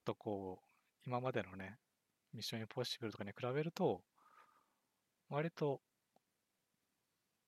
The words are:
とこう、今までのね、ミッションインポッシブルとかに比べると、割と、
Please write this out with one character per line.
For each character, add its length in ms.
と 100
こ 480
う、 40
今 140
ま 120
で 100
の 140
ね、 220
ミ 80
ッ 40
シ 100
ョ 40
ン 40
イ 20
ン 20
ポ 160
ッ 20
シ 140
ブ 80
ル 60
と 60
か 60
に 60
比 60
べ 100
る 100
と、 300
割 220
と、 300